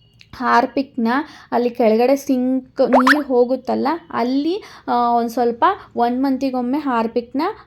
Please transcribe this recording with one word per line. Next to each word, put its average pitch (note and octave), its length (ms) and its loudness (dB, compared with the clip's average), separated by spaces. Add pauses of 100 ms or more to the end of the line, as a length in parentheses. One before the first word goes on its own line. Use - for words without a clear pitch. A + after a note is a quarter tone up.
(360)
ಹಾರ್ಪಿಕ್‌ನ A#3+ 720 0 (440)
ಅಲ್ಲಿ A#3+ 180 0
ಕೆಳಗಡೆ A#3+ 460 2
ಸಿಂಕ್ C4 760 -2
ನೀರು C4 320 4
ಹೋಗುತ್ತಲ್ಲ B3 640 0 (220)
ಅಲ್ಲಿ, C#4 520 -2 (260)
ಆ, A#3+ 240 0
ಒಂದು A#3 160 0
ಸ್ವಲ್ಪ A#3 360 0 (320)
ಒನ್ A#3+ 260 0
ಮಂತಿಗೊಮ್ಮೆ C4 560 -2
ಹಾರ್ಪಿಕ್‌ನ A#3+ 640 -2 (240)